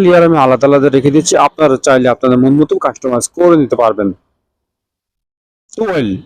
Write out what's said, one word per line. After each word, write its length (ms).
লেয়ার 240
আমি 180
আলাদা 240
আলাদা 260
রেখে 200
দিচ্ছি, 180
আপনারা 280
চাইলে 280
আপনাদের 300
মন 160
মতো 140
কাস্টমাইজ 400
করে 240
নিতে 200
পারবেন। 280
তো 140
ওয়েল, 220